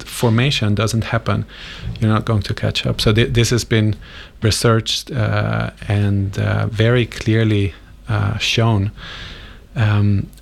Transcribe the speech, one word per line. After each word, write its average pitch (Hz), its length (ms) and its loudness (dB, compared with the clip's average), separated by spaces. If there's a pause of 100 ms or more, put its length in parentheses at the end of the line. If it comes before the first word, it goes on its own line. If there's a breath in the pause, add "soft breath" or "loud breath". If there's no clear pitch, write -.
formation 117 720 2
doesn't 107 300 0
happen, 107 400 -2 (540 loud breath)
you're 110 140 2
not 107 120 0
going 107 180 0
to 110 100 -4
catch - 320 -4
up. 120 160 -2
So 113 120 4
thi-, 113 120 4
this 120 240 2
has 120 160 0
been 107 300 2 (460 loud breath)
researched, 113 680 0
uh, 107 600 -2 (160)
and, 101 520 0
uh, 104 280 0
very 113 380 2
clearly, 107 680 0 (340 loud breath)
uh, 104 300 -2
shown. 107 540 2 (840 loud breath)
Um, 104 520 2 (140)